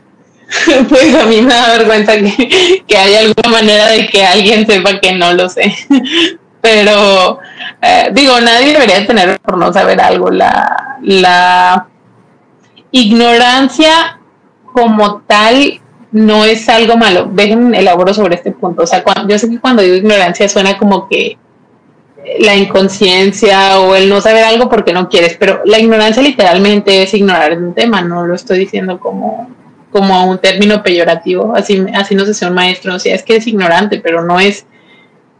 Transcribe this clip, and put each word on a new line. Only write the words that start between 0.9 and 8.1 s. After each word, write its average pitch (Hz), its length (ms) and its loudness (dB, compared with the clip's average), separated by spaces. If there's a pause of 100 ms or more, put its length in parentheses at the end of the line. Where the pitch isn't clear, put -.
a 277 120 2
mí 220 160 2
me 262 100 2
da 233 240 2
vergüenza 220 400 0
que, 330 720 0
que 214 100 0
haya 202 240 2
alguna 220 300 0
manera 214 380 2
de 214 180 0
que 196 180 0
alguien 208 420 2
sepa 196 340 0
que 185 120 0
no 175 220 0
lo 180 140 0
sé. 202 260 -2 (140)
<laughs> 302 500 -2 (240)
Pero, 208 800 2 (420)
eh, 185 320 2